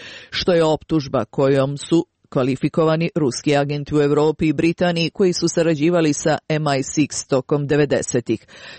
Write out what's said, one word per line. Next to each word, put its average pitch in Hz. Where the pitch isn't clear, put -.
što -
je 165
optužba 139
kojom 139
su -
kvalifikovani 156
ruski 143
agenti 143
u 151
Evropi 156
i 151
Britaniji 165
koji 185
su 170
sarađivali 160
sa 151
M 156
I 139
six -
tokom 143
devedesetih. 131